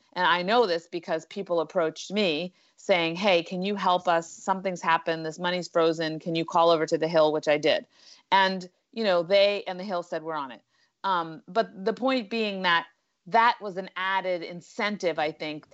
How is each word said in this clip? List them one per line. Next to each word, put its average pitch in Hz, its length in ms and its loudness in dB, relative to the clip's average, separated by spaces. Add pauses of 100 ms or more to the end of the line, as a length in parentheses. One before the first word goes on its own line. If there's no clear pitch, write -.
(140)
And 180 120 0
I 170 140 2
know 220 260 2
this 170 240 -4
because 170 360 -6
people 180 340 -4
approached 160 500 -2
me 180 440 -2 (240)
saying, 170 380 0
"Hey, 180 260 4
can 180 180 -8
you 202 140 -2
help 185 340 0
us? 165 220 2
Something's 190 500 -4
happened. 165 460 0
This 156 120 -8
money's 180 300 -4
frozen. 165 520 0
Can 170 140 -4
you 165 120 -2
call 170 240 4
over 160 160 4
to 165 100 0
the 156 100 0
Hill?" 160 240 4
Which 151 160 -2
I 147 120 4
did. 143 260 0 (480)
And, 190 340 4 (280)
you 226 100 -4
know, 180 180 4
they 202 440 4
and 180 120 -6
the 180 60 -10
Hill 180 180 -4
said, 165 200 -6
"We're 160 140 -6
on 135 160 -6
it." 110 100 -18 (420)
Um, 170 420 -2
but 190 380 -4
the - 80 0
point 247 380 -2
being 208 320 -4
that 170 240 2 (460)
that 226 280 4
was 196 160 -10
an 185 200 -8
added 185 460 -2
incentive, 175 760 -4
I 156 140 0
think, 151 420 -10